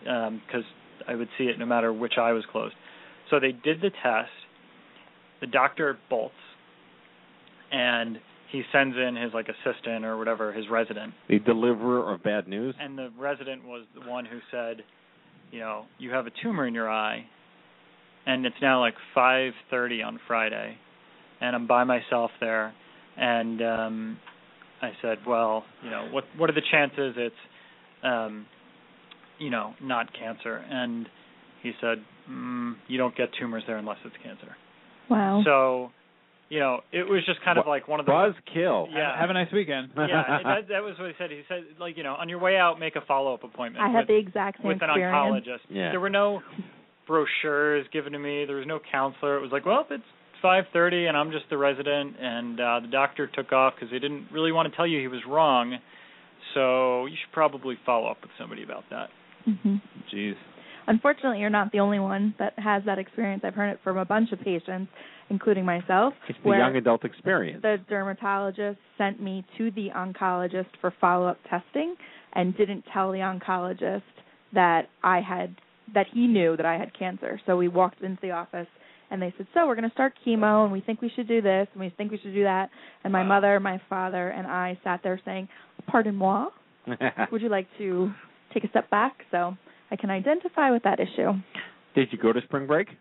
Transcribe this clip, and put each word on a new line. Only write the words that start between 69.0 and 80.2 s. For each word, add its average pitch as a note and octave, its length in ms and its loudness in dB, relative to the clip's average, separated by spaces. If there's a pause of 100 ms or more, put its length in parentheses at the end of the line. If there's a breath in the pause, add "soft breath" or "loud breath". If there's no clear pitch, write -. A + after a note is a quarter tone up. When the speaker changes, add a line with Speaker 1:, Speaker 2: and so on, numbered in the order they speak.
Speaker 3:
me F#3+ 260 -6 (120)
to A3+ 140 0
the G3 260 -6
oncologist F#3 840 -2
for F3+ 80 0
follow-up F3+ 480 2 (100)
testing D4 480 -4 (380 loud breath)
and F3+ 200 2
didn't G3 380 0
tell F#3+ 200 0
the F#3+ 80 -4
oncologist F#3 800 -4 (500 soft breath)
that E3+ 380 4 (120)
I F#3 200 4
had, F3+ 320 -6 (400)
that G3 140 4
he A#3+ 180 2
knew F3+ 320 6
that D#3+ 80 0
I E3 100 2
had - 160 -6
cancer. F#3 540 -8
So F3+ 100 4
we F3+ 120 4
walked F3+ 340 2
into F#3+ 180 -6
the F#3 120 -6
office, F3 360 -8 (420 soft breath)
and F#3+ 120 -4
they F3+ 160 -4
said, F#3+ 160 -10
"So E4+ 120 6
we're B3 100 2
gonna A3+ 140 0
start C4 240 2 (120)